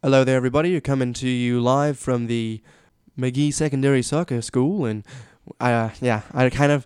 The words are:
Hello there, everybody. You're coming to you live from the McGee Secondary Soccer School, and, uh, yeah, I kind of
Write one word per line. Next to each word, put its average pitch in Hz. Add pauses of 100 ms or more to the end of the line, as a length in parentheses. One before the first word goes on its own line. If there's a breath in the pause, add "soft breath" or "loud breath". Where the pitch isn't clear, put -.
Hello 135
there, 127
everybody. 131
You're 180
coming 131
to 127
you 123
live 135
from 123
the 113 (560 soft breath)
McGee 131
Secondary 139
Soccer 139
School, 151
and, 107 (560 loud breath)
uh, 117 (100)
yeah, 113 (120)
I 127
kind 143
of 143